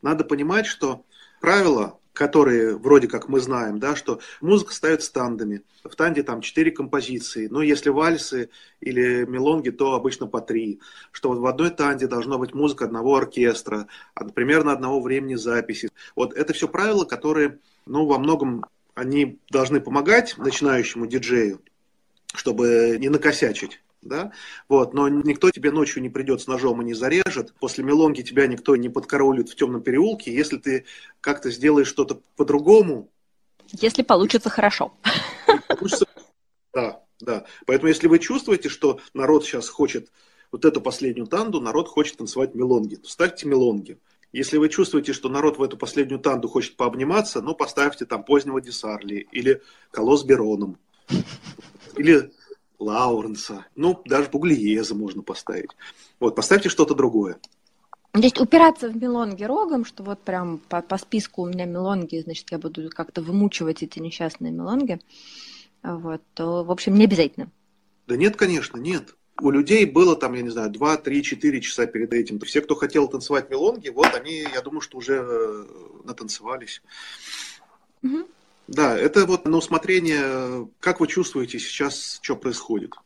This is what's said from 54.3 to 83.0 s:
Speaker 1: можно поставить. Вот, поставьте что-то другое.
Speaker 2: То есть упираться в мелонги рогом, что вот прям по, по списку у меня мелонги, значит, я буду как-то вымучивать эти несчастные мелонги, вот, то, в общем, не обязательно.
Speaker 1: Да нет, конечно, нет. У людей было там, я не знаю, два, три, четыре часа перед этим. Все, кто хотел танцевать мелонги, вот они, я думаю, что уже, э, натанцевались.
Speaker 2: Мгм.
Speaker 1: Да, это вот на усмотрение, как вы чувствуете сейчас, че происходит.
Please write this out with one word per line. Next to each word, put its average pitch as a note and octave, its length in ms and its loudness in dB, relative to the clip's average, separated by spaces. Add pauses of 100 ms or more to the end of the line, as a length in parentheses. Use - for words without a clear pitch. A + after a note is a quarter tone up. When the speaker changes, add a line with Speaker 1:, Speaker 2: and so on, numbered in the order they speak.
Speaker 1:
можно G2+ 280 -8
поставить. - 480 -10 (480)
Вот, A#2+ 160 0
поставьте F#3+ 340 4
что-то D3+ 240 2
другое. A2+ 440 0 (720)
Speaker 2:
То G#3 100 2
есть B3+ 180 4
упираться D#4+ 500 6
в A3 60 -8
мелонги A3+ 480 -4
рогом, C#4+ 420 -2
что - 180 -18
вот G3+ 180 -8
прям F3+ 380 -4 (100)
по, E3+ 120 -4
по F#3+ 160 -6
списку - 440 -6
у F3 60 -6
меня F3+ 180 -6
мелонги, F3 580 -4
значит, D#3+ 280 -12
я E3 60 -6
буду D#3+ 320 -10
как-то E3 320 -10
вымучивать E3+ 640 -2
эти D#3 160 -12
несчастные D#3+ 540 -8
мелонги, F#3+ 460 -4 (840)
вот, E3 380 -8 (120)
то, E3+ 300 -4
в E3+ 80 -4
общем, G3 240 0
не G#3 100 10
обязательно. E3 440 0 (580)
Speaker 1:
Да A#2+ 80 -4
нет, G3 220 2
конечно, E3+ 400 0
нет. D#3 380 -8 (260)
У C#3 80 2
людей D3 360 4
было D#3+ 300 6
там, C3 180 -4
я B2 100 -6
не A#2+ 60 -6
знаю, A2 200 -4
два, D3 260 0
три, C#3+ 280 -4
четыре C#3+ 360 -2
часа - 280 -4
перед A2+ 260 -4
этим. G#2+ 260 -2
Все, - 220 -2
кто D3 140 -2
хотел C#3+ 340 0
танцевать C3+ 400 -4
мелонги, E3 400 -2
вот B2 260 2
они, D#3 380 -8
я B2+ 80 -4
думаю, C#3+ 180 -8
что - 180 -14
уже, B2+ 240 -2
э, A2+ 440 -4 (400)
натанцевались. A#2 760 -12 (1200)
Speaker 2:
Мгм. D4 260 -4 (400)
Speaker 1:
Да, C3 300 0
это D3+ 280 4
вот F3+ 200 -2
на D#3+ 120 2
усмотрение, C#3+ 1120 -2 (120)
как F3+ 200 -2
вы D#3+ 80 2
чувствуете B2+ 520 -4
сейчас, - 640 -6
че C3 140 -4
происходит. A2+ 600 -6 (100)